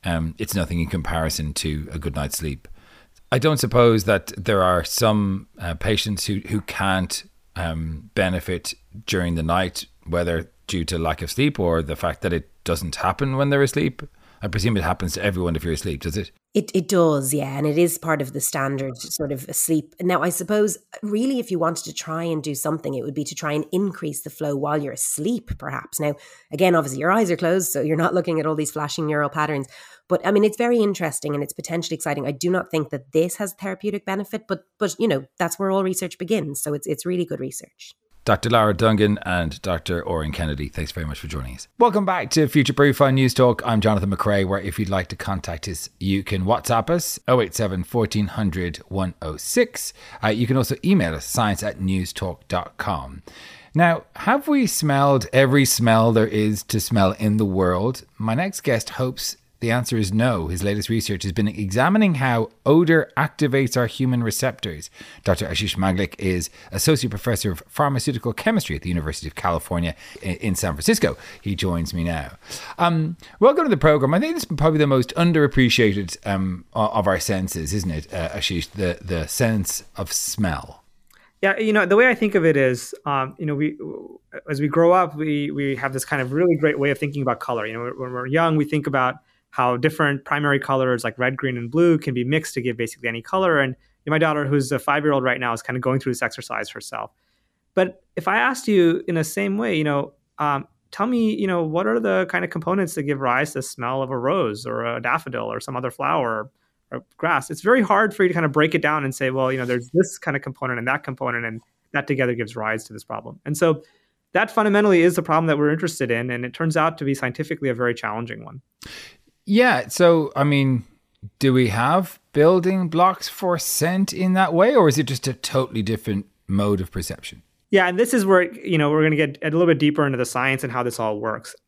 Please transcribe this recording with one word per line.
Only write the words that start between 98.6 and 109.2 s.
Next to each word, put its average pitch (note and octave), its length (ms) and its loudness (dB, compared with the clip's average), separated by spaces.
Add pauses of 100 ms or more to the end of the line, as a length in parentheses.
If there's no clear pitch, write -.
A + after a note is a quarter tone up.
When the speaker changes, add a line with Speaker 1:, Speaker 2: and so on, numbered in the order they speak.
Speaker 3:
you F3 400 4
in E3+ 60 0
the D#3+ 100 0
same G3 320 -4
way, A3 180 -2
you D#3 80 0
know, C#3+ 300 -2 (240)
um, C#3+ 320 -2 (220)
tell G3+ 140 -4
me, A3+ 300 0
you G3+ 120 -2
know, F3 160 0
what E3 220 -2
are A3+ 140 0
the F#3+ 300 0
kind F3+ 160 -2
of - 60 -4
components F3 440 -2
that D3+ 80 -4
give C#3 160 -2
rise C3+ 320 0
to - 60 -8
the C3+ 40 -4
smell B2+ 400 -6
of B2+ 80 -6
a C3 80 -4
rose B2 480 -2
or A#2 200 -4
a A#2 160 -4
daffodil A#2+ 500 -4
or A2+ 80 -6
some C3+ 160 -10
other B2+ 160 -6
flower C3+ 580 -2 (400)
or B2+ 140 -10 (140)
grass? D#3+ 340 -2
It's D#3 80 -10
very A#3 220 4
hard G#3 340 2
for G3+ 80 2
you F3+ 60 6
to F3 40 -4
kind E3 120 0
of C#3+ 80 0
break D3+ 200 4
it D#3+ 80 2
down D3+ 220 0
and C3+ 100 -4
say, C3 180 -2